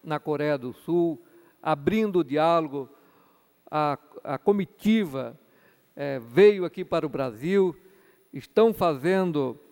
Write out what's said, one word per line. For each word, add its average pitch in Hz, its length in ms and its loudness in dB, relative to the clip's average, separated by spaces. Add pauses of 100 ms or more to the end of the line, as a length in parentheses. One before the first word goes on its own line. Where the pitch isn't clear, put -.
na 151 160 -6
Coreia 147 380 -2
do 123 160 -10
Sul, 170 480 -2 (400)
abrindo 185 580 0
o 160 40 0
diálogo. 147 680 0 (800)
A, 147 280 -2 (260)
a 135 140 -6
comitiva, 196 1000 -2 (560)
eh, 139 240 -6
veio 180 440 4
aqui 175 220 -6
para 165 200 -2
o 147 40 -6
Brasil, 143 680 0 (560)
estão 220 400 2
fazendo 160 880 0 (120)